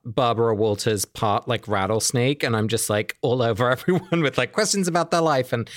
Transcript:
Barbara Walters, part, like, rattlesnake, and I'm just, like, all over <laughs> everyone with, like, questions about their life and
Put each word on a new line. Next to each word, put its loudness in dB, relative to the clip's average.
Barbara 0
Walters, 0
part, -2
like, -4
rattlesnake, 0
and 0
I'm 0
just, -2
like, -2
all 0
over 2
<laughs> 2
everyone -2
with, 0
like, -2
questions 0
about 0
their 2
life 0
and -2